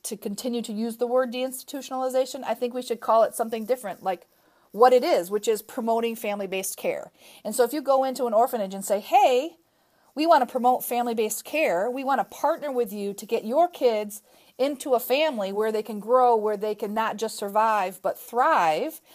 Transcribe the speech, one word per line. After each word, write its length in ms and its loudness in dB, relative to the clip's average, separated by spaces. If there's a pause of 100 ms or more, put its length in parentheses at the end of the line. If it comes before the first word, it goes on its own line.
to 160 -8
continue 420 -6
to 120 -8
use 260 -4
the 80 0
word 260 2
deinstitutionalization. 1120 -4
I 80 -2
think 220 -4
we 80 -6
should 180 -6
call 220 4
it 120 2
something 300 -4
different, 380 -4
like 240 -4 (460)
what 200 8
it 100 6
is, 280 0
which 180 -2
is 140 0
promoting 520 -2
family-based 640 -6
care. 340 -6 (320)
And 120 -6
so 100 4
if 80 0
you 80 -4
go 240 2
into 220 -2
an 80 -2
orphanage 400 0
and 100 -8
say, 160 0
"Hey, 560 2 (580)
we 120 0
want 160 6
to 80 0
promote 340 2
family-based 600 -2
care. 460 0
We 140 -6
want 160 0
to 40 -2
partner 460 -2
with 220 -2
you 220 -6
to 120 -14
get 180 -2
your 240 2
kids 540 -2 (360)
into 360 -2
a 60 2
family 520 0
where 200 0
they 100 -2
can 180 -10
grow, 360 4
where 200 0
they 180 -4
can 180 -6
not 240 -2
just 200 -6
survive, 640 0
but 160 -2
thrive. 840 2 (140)